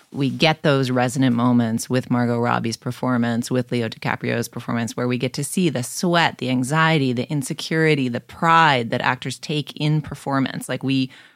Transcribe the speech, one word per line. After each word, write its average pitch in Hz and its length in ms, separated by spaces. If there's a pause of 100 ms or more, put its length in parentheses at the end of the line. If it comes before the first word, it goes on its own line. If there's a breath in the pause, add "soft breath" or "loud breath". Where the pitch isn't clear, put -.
(120 loud breath)
We 135 200
get 156 320
those 135 260
resonant 127 460
moments 117 520
with 127 220
Margot 120 300
Robbie's 120 360
performance, 120 760
with 127 200
Leo 120 160
DiCaprio's 117 600
performance, 117 500
where 123 100
we 123 120
get 127 140
to 143 100
see 175 260
the 127 140
sweat, 170 560
the 127 100
anxiety, 139 640
the 120 160
insecurity, 151 800
the 117 100
pride 160 720
that 123 120
actors 127 360
take - 400
in 151 240
performance. - 640
Like, 127 140
we 131 300 (240 loud breath)